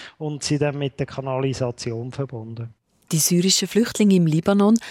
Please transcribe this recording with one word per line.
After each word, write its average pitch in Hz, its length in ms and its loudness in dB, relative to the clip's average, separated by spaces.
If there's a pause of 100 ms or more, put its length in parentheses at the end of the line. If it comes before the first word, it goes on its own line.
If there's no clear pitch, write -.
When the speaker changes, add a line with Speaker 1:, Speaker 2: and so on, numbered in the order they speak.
(180)
Speaker 1:
und 151 260 -6
sind 147 180 0
dann 143 160 0
mit 143 220 -4
der 135 60 -4
Kanalisation 127 1040 -4
verbunden. 113 600 -10 (380)
Speaker 2:
Die 160 80 2
syrischen 180 500 2
Flüchtlinge 208 460 4
im 175 120 6
Libanon 202 520 4 (120)